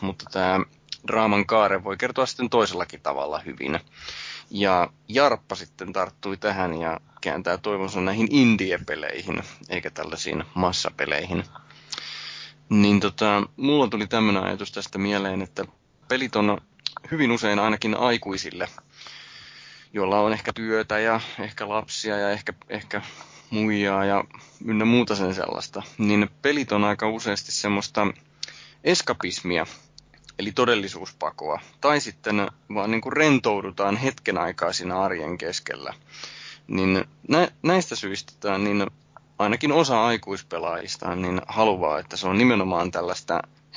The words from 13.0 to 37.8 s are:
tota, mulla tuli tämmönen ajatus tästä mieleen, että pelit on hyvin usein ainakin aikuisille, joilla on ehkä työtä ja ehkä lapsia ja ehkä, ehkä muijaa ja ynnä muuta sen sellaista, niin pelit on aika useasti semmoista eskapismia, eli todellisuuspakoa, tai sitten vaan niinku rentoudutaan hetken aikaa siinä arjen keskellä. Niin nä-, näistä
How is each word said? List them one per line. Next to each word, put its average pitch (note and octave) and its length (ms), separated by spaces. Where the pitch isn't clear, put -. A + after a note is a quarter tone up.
tota, G#2 420
mulla C#3 320
tuli G#2 180
tämmönen G#2 360
ajatus G2 300
tästä - 260
mieleen, G2 440
että F#2 220
pelit B2+ 280
on G#2 220
hyvin D3 220
usein G#2+ 260
ainakin G#2+ 380
aikuisille, F#2+ 720
joilla G2+ 280
on G#2+ 120
ehkä G#2 200
työtä A2 460
ja A2+ 220
ehkä G#2 300
lapsia G#2+ 500
ja G2+ 120
ehkä, G#2 220
ehkä G#2 340
muijaa G#2 540
ja G2+ 200
ynnä A2 200
muuta A#2 320
sen F#2+ 180
sellaista, - 480
niin G#2 320
pelit C#3 300
on G#2 120
aika G#2 240
useasti A2 440
semmoista G2+ 540
eskapismia, F2+ 840
eli G2+ 140
todellisuuspakoa, F#2 1080
tai D3 200
sitten G#2 480
vaan G#2 160
niinku A2+ 200
rentoudutaan G#2 840
hetken B2 420
aikaa E2+ 340
siinä F2+ 280
arjen F2 380
keskellä. C2+ 560
Niin F#2+ 360
nä-, D#3+ 200
näistä E3+ 340